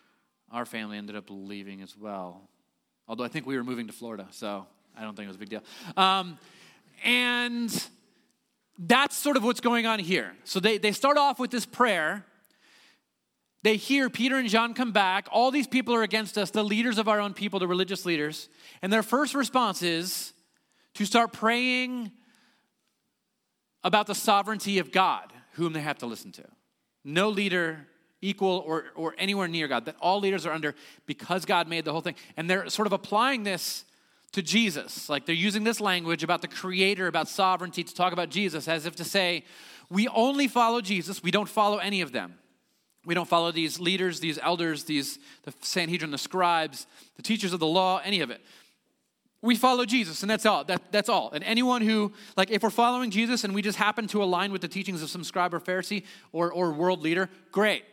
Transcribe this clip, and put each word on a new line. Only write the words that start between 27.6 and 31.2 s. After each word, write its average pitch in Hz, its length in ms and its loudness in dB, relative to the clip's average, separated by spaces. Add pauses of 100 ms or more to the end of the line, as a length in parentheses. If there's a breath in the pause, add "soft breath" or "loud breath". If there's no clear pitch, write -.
equal 190 460 0
or, 160 260 -4
or 160 240 -6
anywhere 196 300 0
near 165 200 -2
God, 123 180 -2
that 156 140 -10
all 180 200 2
leaders 190 260 -2
are 170 60 -2
under 151 240 -2 (300 loud breath)
because 170 400 -4